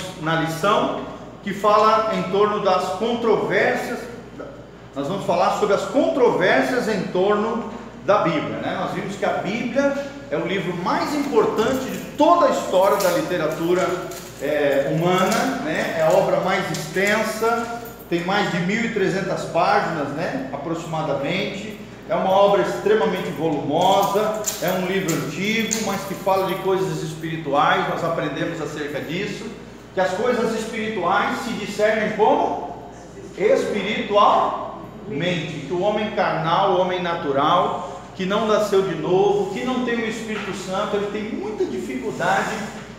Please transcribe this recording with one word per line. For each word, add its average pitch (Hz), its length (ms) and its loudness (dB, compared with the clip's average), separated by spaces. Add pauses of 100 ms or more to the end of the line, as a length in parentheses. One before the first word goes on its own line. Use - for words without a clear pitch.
(200)
na 160 200 0
lição 175 600 2 (420)
que 196 120 -6
fala 214 600 4
em 180 100 0
torno 208 360 2
das 185 380 2
controvérsias, 226 1000 2 (960)
nós 143 120 -4
vamos 185 180 -4
falar 185 320 2
sobre 202 160 2
as - 120 0
controvérsias 254 1000 2
em 202 220 -2
torno 208 600 0 (380)
da 202 120 4
Bíblia, 151 400 0
né? 160 200 -4
Nós 180 140 -4
vimos 175 240 -6
que - 80 -4
a 147 140 0
Bíblia 233 540 0 (380)
é 143 60 0
o 165 100 -2
livro 180 260 -2 (120)
mais 302 280 -2
importante 254 720 2
de 185 120 -6 (180)
toda 320 300 6
a 226 40 4
história 196 480 2
da 185 120 2
literatura, 165 720 0 (560)
é, 143 540 2
humana, 196 680 2
né? 180 340 -2
É 160 40 2
a 160 140 4
obra 175 260 4
mais 190 280 0
extensa, 214 1120 0 (260)
tem 175 160 -2
mais 190 280 0
de 175 80 0
mil 214 240 0
e 226 60 -2
trezentas 180 560 -2
páginas, 165 640 0
né? 196 420 -4
Aproximadamente. 160 1200 -4 (320)
É 151 60 0
uma 190 160 2
obra 196 320 6
extremamente 190 680 2
volumosa, 180 1120 2 (200)
é 170 120 0
um 185 120 -2
livro 175 260 0
antigo, 208 760 -2
mas 196 160 -2
que 180 120 -6
fala 190 320 0
de 180 160 -2
coisas 160 400 0
espirituais, 160 840 0
nós 165 160 -4
aprendemos 160 580 -4
acerca 147 380 -6
disso, 190 440 -6 (480)
que 190 80 -2
as 185 120 0
coisas 220 440 0
espirituais 214 840 -2
se 226 140 -6
discernem 208 600 0
como? 285 560 2 (640)
Espiritualmente, 202 1300 2 (1040)
que 180 60 -8
o 180 100 0
homem 208 300 0
carnal, 175 600 2
o 180 80 4
homem 180 220 0
natural, 165 960 0 (140)
que 185 100 -4
não 208 220 0
nasceu 202 360 4
de 185 120 -2
novo, 185 580 2
que 247 120 -4
não 247 200 0
tem 233 120 0
o 226 100 -2
Espírito 202 480 -6
Santo, 196 420 -4
ele 202 140 -2
tem 214 280 -6
muita 392 260 -4
dificuldade 208 920 -2 (440)